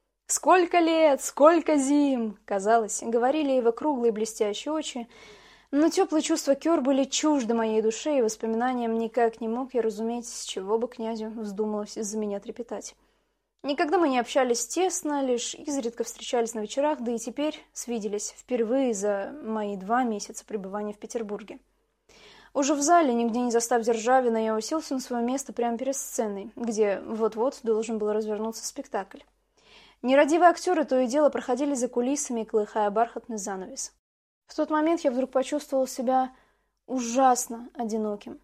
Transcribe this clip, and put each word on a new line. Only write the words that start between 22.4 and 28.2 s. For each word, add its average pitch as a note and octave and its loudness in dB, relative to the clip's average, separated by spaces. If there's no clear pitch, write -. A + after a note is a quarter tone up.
Уже C#4+ 2
в C#4 0
зале, D#4 6
нигде A#3 0
не B3 0
застав A#3 2
Державина, A#3 2
я A3 0
уселся D4 -4
на C4 -2
своё A#3+ -4
место B3+ -4
прямо A#3 -2
перед C4+ -4
сценой, G#3 -6
где G#3+ 0
вот-вот A3+ -2
должен A3 -2
был G#3+ -2
развернуться A3 -4